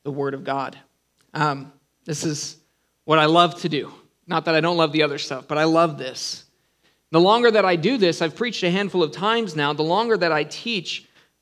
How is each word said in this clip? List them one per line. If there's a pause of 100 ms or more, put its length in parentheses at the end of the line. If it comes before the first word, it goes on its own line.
the
Word
of
God. (580)
Um, (320)
this
is (480)
what
I
love
to
do. (340)
Not
that
I
don't
love
the
other
stuff,
but
I
love
this. (680)
The
longer
that
I
do
this,
I've
preached
a
handful
of
times
now,
the
longer
that
I
teach, (360)